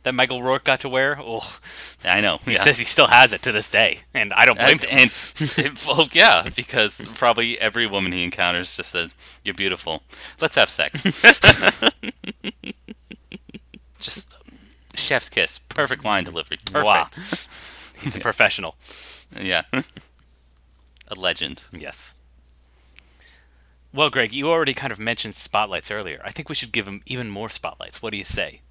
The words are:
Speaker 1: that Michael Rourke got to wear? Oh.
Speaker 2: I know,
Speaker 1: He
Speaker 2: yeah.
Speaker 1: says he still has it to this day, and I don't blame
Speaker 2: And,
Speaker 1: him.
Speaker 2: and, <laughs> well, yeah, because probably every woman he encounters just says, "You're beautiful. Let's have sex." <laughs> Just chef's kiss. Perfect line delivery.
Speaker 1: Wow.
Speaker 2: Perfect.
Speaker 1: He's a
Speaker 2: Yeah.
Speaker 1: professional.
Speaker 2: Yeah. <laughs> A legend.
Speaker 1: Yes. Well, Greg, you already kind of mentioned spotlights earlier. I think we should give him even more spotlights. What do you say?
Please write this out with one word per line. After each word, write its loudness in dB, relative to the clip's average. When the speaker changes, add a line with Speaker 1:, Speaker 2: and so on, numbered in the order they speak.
Speaker 1:
that -2
Michael 0
Rourke 0
got 2
to -6
wear? 0
Oh. -10
Speaker 2:
I 2
know, 2
Speaker 1:
He -2
Speaker 2:
yeah. 4
Speaker 1:
says 6
he -2
still 6
has 8
it -6
to -2
this 0
day, 2
and -2
I 8
don't 4
blame 4
Speaker 2:
And, 6
Speaker 1:
him. -4
Speaker 2:
and, -6
<laughs> -4
well, 2
yeah, 6
because -2
probably 2
every 0
woman -2
he -4
encounters -2
just -6
says, -6
"You're -6
beautiful. -4
Let's 0
have 4
sex." -4
<laughs> 4
Just -4
chef's 0
kiss. 0
Perfect -2
line 2
delivery. -10
Speaker 1:
Wow. 4
Speaker 2:
Perfect. -8
Speaker 1:
He's -6
a -10
Speaker 2:
Yeah. -12
Speaker 1:
professional. 0
Speaker 2:
Yeah. 0
<laughs> -8
A -12
legend. -4
Speaker 1:
Yes. -12
Well, 2
Greg, 0
you -2
already 2
kind -8
of -12
mentioned -6
spotlights -2
earlier. -8
I -12
think -12
we -10
should -6
give -4
him -12
even -8
more -10
spotlights. -12
What -8
do -6
you -8
say? -6